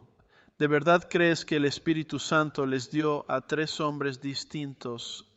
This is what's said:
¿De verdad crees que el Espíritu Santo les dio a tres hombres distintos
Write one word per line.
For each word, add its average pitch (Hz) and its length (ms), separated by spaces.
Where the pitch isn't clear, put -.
¿De 147 80
verdad 151 420
crees 170 360
que 160 100
el 147 100
Espíritu 151 540
Santo 151 460
les 131 260
dio 151 400
a 131 100
tres 156 380
hombres 143 400
distintos 135 1160